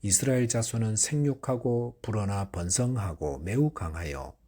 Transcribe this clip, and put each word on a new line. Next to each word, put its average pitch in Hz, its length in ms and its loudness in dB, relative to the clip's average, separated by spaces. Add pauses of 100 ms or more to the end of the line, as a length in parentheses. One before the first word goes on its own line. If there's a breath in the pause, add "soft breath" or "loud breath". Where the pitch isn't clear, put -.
이스라엘 123 460 4
자손은 113 500 0
생육하고 127 1040 0
불어나 101 480 0
번성하고 90 880 0
매우 120 320 2
강하여 80 680 -6 (100)